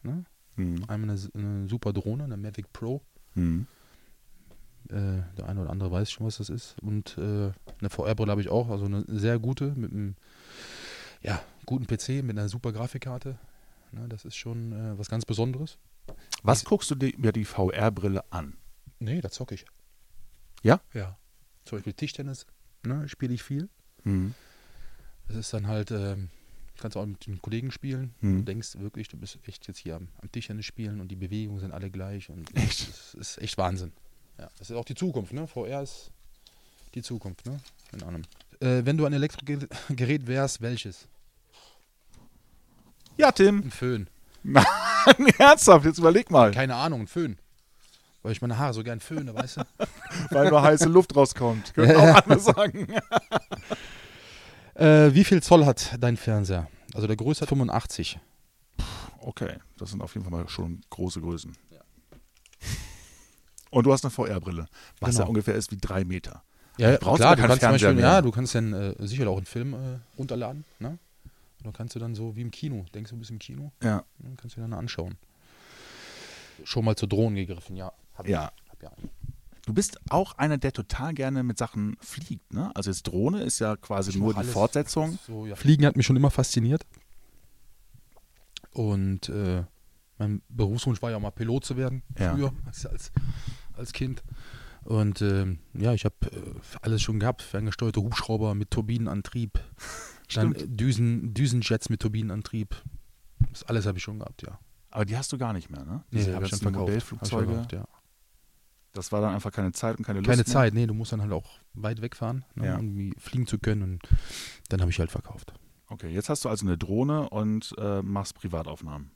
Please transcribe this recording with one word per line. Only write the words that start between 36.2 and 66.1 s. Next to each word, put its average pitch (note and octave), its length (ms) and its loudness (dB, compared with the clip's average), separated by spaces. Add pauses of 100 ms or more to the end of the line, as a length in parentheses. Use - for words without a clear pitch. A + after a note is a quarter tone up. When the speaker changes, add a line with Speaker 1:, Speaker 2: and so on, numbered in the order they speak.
Speaker 1:
die A#2+ 80 -10
Zukunft, G2 440 -12
ne? C#3 140 -10 (320)
In - 100 -14
allem. E2+ 200 -10 (380)
Äh, B2+ 260 0
wenn D3 100 2
du D3+ 80 2
ein C#3+ 80 0
Elektrogerät C#3 1120 -4
wärst, C3 360 -2
welches? A2+ 440 -8 (2000)
Speaker 2:
Ja, D4 120 10
Tim. G3+ 360 6
Speaker 1:
Ein A#2+ 40 -8
Föhn. A#2+ 380 -4 (160)
Speaker 2:
<laughs> - 180 -20
Nein, C3+ 220 8 (760)
ernsthaft, G#3 460 12
jetzt D#3+ 140 2
überleg E3+ 320 6
mal. B2 200 10
Speaker 1:
Keine B2+ 260 0
Ahnung, C3+ 260 -2
ein G2 40 -6
Föhn. C#3+ 300 -6 (840)
Weil A2+ 100 -4
ich - 80 -4
meine A#2+ 180 -2
Haare C#3 140 0
so A2 100 -6
gern A#2 180 -6
föhne, C#3+ 340 -8
weißt - 240 -6
du? - 40 -6 (340)
Speaker 2:
<laughs> - 340 -10
Weil C#3+ 180 8
nur C#3+ 140 8
heiße D#3 260 8
Luft F3 260 0
rauskommt. B2 600 2
Könnte C#3 180 10
Speaker 1:
Ja, D#3+ 80 12
Speaker 2:
auch D3+ 60 12
Speaker 1:
ja. E3 100 12
Speaker 2:
anders - 280 8
sagen. G3+ 480 4
<laughs> A3 40 -2 (1800)
Speaker 1:
Äh, D3+ 380 10
wie F#3 120 10
viel F3+ 180 6
Zoll D#3+ 240 10
hat - 340 2
dein A#2+ 160 2
Fernseher? F#2+ 500 0 (280)
Also G#2+ 120 -2
der G#2+ 100 0
größte C3+ 260 -2
hat D3 80 -4
fünfundachtzig. A2+ 680 -2 (1000)
Speaker 2:
Okay, A2 400 -10 (180)
das F#2+ 140 -12
sind G2 100 -8
auf - 140 -10
jeden G2 100 -8
Fall F2+ 80 -8
mal E2+ 160 -6
schon F2 400 -8
große F2+ 320 -6
Größen. E2 320 -8 (180)
Speaker 1:
Ja. D#2 100 -20 (1900)
Speaker 2:
Und B2 140 4
du C#3 80 6
hast C3+ 120 2
eine B2+ 60 -2
V-R-Brille, F2+ 560 -4 (340)
was B2+ 100 0
Speaker 1:
Genau. A#2 140 2
Speaker 2:
ja A2 40 -2
ungefähr G#2+ 280 0
ist A2 160 -6
wie G#2 40 -8
drei F#2+ 280 -2
Meter. F2+ 380 -8 (360)